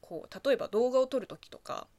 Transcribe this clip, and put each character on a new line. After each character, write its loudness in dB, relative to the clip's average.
こ -12
う、 -4
例 6
え 2
ば -4
動 2
画 4
を 4
撮 -2
る -12
時 -16
と -18
か -10